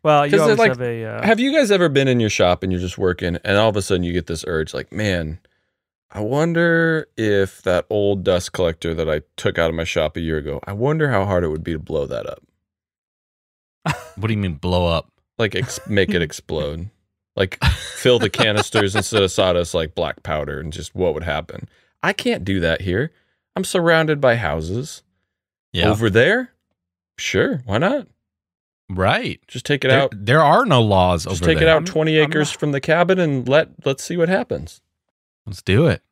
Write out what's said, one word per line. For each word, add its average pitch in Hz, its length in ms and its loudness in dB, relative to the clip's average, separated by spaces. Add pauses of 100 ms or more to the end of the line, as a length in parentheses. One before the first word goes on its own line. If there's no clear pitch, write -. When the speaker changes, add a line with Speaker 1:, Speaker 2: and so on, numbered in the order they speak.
Speaker 1:
Well, 147 240 4
you 143 60 0
Speaker 2:
'Cause, 202 80 6
Speaker 1:
always 208 180 4
Speaker 2:
like, 226 120 6
Speaker 1:
have 123 100 -6
a, 117 240 -6
uh, 110 220 -8
Speaker 2:
have 214 140 4
you 269 120 0
guys 277 180 2
ever 180 180 4
been 135 200 2
in 123 120 4
your 104 100 2
shop 90 320 2
and 92 100 -4
you're 90 80 -2
just 90 180 -8
working 90 460 0
and 101 120 2
all 110 120 4
of 101 80 0
a 98 60 -2
sudden 90 220 0
you 87 80 -4
get 87 140 -4
this 82 200 -8
urge, 80 260 -4
like, - 200 -10
"Man, 87 480 -4 (720)
I 104 80 -10
wonder 165 960 0
if 101 460 0
that 90 280 0
old 101 320 0
dust 90 300 0
collector 82 420 -2
that 80 160 -4
I 76 120 -2 (140)
took 92 220 -2
out 82 100 2
of 82 60 -2
my 82 100 -4
shop 78 320 -2
a 90 40 -6
year 80 180 -2
ago, 71 260 -8
I 98 100 -12
wonder 147 360 -2
how 98 140 2
hard 92 180 0
it 82 60 -2
would 80 160 -6
be 85 80 -6
to 78 80 -6
blow 73 260 -4
that 60 200 -8
up." - 160 -12 (1700)
Speaker 3:
What 107 120 -4
do 113 40 0
you 107 60 -2
mean 92 160 -4
blow 90 320 0
up? 82 240 -2 (280)
Speaker 2:
Like, 107 180 -2
ex-, - 320 -6
make 101 220 2
it 87 120 0
Speaker 1:
<laughs> - 0 -
Speaker 2:
explode. 78 680 -8 (440)
Like, - 300 -4
fill - 540 0
the 107 120 0
canisters 104 680 0
instead 101 260 2
of 92 100 2
sawdust, 90 420 0
like, 80 200 -2
black 80 280 -4
powder 73 380 -6
and 78 120 -10
just - 220 -14
what 87 200 0
would 80 100 -6
happen. 76 440 -8 (340)
I 185 100 0
can't 233 320 -4
do 95 160 -2
that 82 220 0
here. 98 300 -2 (440)
I'm 190 80 -4
surrounded 160 560 2
by 123 160 4
houses. 90 680 -6 (680)
Speaker 3:
Yeah. 85 180 2
Speaker 2:
Over 107 180 0
there? 175 440 2 (680)
Sure, 151 480 -2
why 101 120 -2
not? 214 280 -2 (840)
Speaker 3:
Right. 107 600 -2
Speaker 2:
Just - 180 -12
take 143 180 0
it 135 40 2
Speaker 3:
There, 135 140 4
Speaker 2:
out. 135 120 -2
Speaker 3:
there 107 280 2
are 175 220 4
no 143 160 4
laws 92 440 4
Speaker 2:
Just 90 180 -4
Speaker 3:
over 165 100 2
Speaker 2:
take 156 80 4
it 160 60 4
Speaker 3:
there. 160 80 6
Speaker 2:
out 156 40 4
Speaker 1:
I'm, 165 60 -2
Speaker 2:
twenty 156 340 0
Speaker 1:
I'm 151 120 4
Speaker 2:
acres 151 220 -2
Speaker 1:
not - 80 -12
Speaker 2:
from 147 120 0
the 139 80 -2
cabin 175 380 2
and 139 300 0
let, 147 200 2 (160)
let's 135 200 -2
see 175 120 -6
what 165 120 2
happens. 180 520 -4 (640)
Speaker 3:
Let's 95 160 -14
do 117 280 2
it. 85 240 0